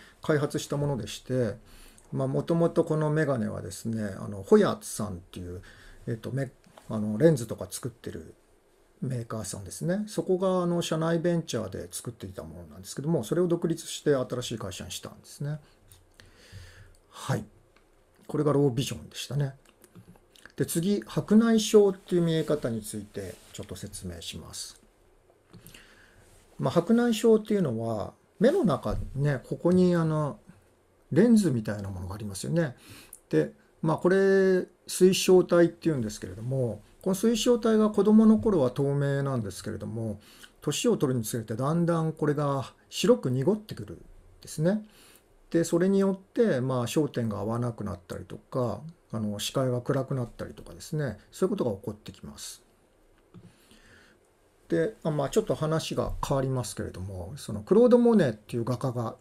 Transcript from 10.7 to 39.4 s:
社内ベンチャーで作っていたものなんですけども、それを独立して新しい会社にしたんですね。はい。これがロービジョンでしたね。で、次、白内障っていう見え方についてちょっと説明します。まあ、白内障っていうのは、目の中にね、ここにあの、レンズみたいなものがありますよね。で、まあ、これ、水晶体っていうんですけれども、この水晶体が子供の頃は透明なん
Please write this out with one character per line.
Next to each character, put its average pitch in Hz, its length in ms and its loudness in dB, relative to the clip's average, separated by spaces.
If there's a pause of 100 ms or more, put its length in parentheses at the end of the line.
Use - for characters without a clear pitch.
社 160 160 -2
内 165 220 0
ベ 170 180 0
ン 160 60 -2
チ - 120 -8
ャ 104 120 -4
ー - 20 -10
で 87 220 -10
作 - 180 -10
っ 120 40 -12
て - 120 -14
い 92 60 -12
た - 100 -12
も 80 220 -14
の - 20 -16
な 76 120 -20
ん 95 40 -18
で - 60 -18
す - 80 -14
け 135 80 -8
ど 151 60 -4
も、 151 140 0
そ 156 120 -2
れ 175 60 2
を 180 60 2
独 170 200 -2
立 160 180 -4
し - 180 -12
て 147 120 4
新 127 260 -4
し - 140 -8
い - 20 -10
会 98 160 -8
社 - 120 -12
に 87 60 -12
し - 80 -10
た - 120 -14
ん 107 80 -20
で - 80 -20
す - 140 -16
ね。 147 180 -6 (1500)
は - 260 -4
い。 214 100 -6 (800)
こ 151 120 -4
れ 147 40 0
が 143 100 2
ロ 143 140 4
ー 123 60 2
ビ 131 100 -2
ジ 107 120 -4
ョ 76 40 -12
ン 76 80 -16
で - 80 -20
し - 120 -12
た 139 100 -4
ね。 139 180 -2 (1000)
で、 135 100 -2
次、 190 400 -2
白 180 300 0
内 226 240 6
障 202 360 6
っ - 40 -20
て - 160 -4
い 175 40 4
う - 40 4
見 165 100 2
え 156 100 0
方 147 260 -2
に 113 120 -4
つ - 160 -10
い 104 40 -8
て 101 340 -12 (180)
ち - 60 -14
ょ 101 40 -10
っ - 40 -10
と - 80 -12
説 - 320 -12
明 85 140 -10
し - 180 -12
ま 82 160 -16
す。 - 260 -14 (1800)
ま 143 120 -2
あ、 - 20 -2
白 - 220 2
内 240 200 4
障 220 280 6
っ 214 40 -14
て 220 80 -2
い 202 40 2
う 190 40 2
の 117 180 -2
は、 113 340 -4 (260)
目 247 120 6
の 349 140 2
中 117 300 0 (200)
に 139 80 -2
ね、 143 240 0
こ 139 100 -6
こ 170 140 2
に 180 240 4
あ 165 80 2
の、 151 360 -2 (720)
レ 180 160 6
ン 233 100 8
ズ 180 140 4
み 117 120 -2
た 104 140 -4
い 101 40 -10
な 98 80 -8
も 92 120 -10
の 92 60 -8
が 92 80 -8
あ - 20 -12
り 107 80 -10
ま 98 100 -10
す - 100 -8
よ 139 60 -4
ね。 156 240 0 (540)
で、 156 240 2 (280)
ま 160 120 2
あ、 - 40 -2
こ 180 120 2
れ、 190 580 4 (180)
水 185 300 6
晶 185 300 6
体 170 220 6
っ - 20 0
て - 180 -6
い 160 60 2
う - 20 0
ん 127 60 -2
で 107 80 -2
す - 100 -10
け 104 80 -10
れ 90 60 -12
ど 107 80 -12
も、 123 400 -2 (200)
こ 190 100 0
の 185 40 2
水 226 220 2
晶 240 220 4
体 220 180 4
が 214 120 4
子 214 140 2
供 214 220 8
の 214 140 8
頃 196 200 2
は 123 120 4
透 139 120 -2 (100)
明 139 300 0
な 135 140 -2
ん 117 40 -2